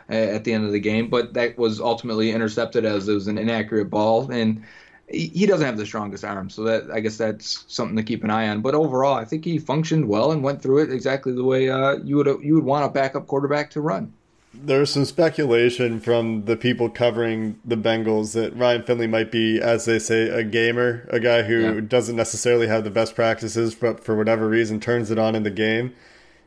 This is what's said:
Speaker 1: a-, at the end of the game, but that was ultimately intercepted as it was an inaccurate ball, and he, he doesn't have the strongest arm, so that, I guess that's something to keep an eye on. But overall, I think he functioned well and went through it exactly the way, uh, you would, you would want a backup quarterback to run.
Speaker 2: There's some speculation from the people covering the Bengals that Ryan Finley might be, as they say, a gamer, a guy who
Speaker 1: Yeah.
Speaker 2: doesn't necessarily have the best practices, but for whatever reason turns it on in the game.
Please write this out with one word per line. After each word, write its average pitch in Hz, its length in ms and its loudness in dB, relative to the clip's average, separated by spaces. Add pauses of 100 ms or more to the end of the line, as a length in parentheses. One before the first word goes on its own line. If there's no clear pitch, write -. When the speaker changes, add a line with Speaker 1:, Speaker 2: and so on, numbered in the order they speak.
Speaker 1:
a-, 110 260 0
at 107 100 -6
the 117 80 -2
end 107 120 0
of 104 80 -2
the 104 80 0
game, 107 300 0
but 120 240 0
that 120 240 -2
was 110 200 0
ultimately 113 540 -2
intercepted 113 540 -2
as 101 200 -2
it 107 80 2
was 98 140 -2
an 107 100 -2
inaccurate 107 520 -2
ball, 113 400 2
and 110 340 -2 (420)
he, - 220 -6
he 185 180 0
doesn't 170 200 4
have 117 100 -4
the 104 100 -6
strongest 104 380 -8
arm, 98 240 -8
so 107 160 -8
that, 110 260 0
I 110 100 -4
guess 110 180 -4
that's 110 500 -6
something 110 280 -6
to 110 60 0
keep 110 220 -4
an 107 60 0
eye 110 180 0
on. 107 140 -2
But 135 120 0
overall, 139 400 2
I 113 120 -4
think 160 180 -6
he 170 140 -2
functioned 156 500 0
well 113 240 2
and 147 100 -2
went 139 200 -2
through 135 160 4
it 143 140 2
exactly 131 400 -2
the 123 120 -2
way, 131 240 2
uh, 135 280 2
you 139 200 -2
would, 143 100 4 (160)
you 147 120 2
would 151 100 4
want 139 220 2
a - 20 0
backup 135 380 -2
quarterback 143 460 -2
to 151 100 -6
run. - 320 -4 (380)
Speaker 2:
There's 139 380 0
some 139 140 2
speculation 120 960 2
from 113 460 0
the 113 100 0
people 117 340 0
covering 110 760 -2
the 117 120 -2
Bengals 110 580 0
that 113 220 -2
Ryan 120 260 2
Finley 117 240 0
might 113 240 0
be, 113 300 2
as 113 240 0
they 113 160 2
say, 113 280 2
a 117 140 -2
gamer, 117 640 0
a 120 120 0
guy 117 220 4
who 110 340 2
Speaker 1:
Yeah. 110 40 -4
Speaker 2:
doesn't 113 360 0
necessarily 117 500 2
have 110 160 2
the 104 80 -6
best 110 240 0
practices, 113 600 0
but 113 260 -2
for 110 140 -2
whatever 110 320 2
reason 110 320 0
turns 117 320 -2
it 110 80 0
on 110 160 2
in 107 80 -2
the 104 80 -2
game. 110 420 -2 (520)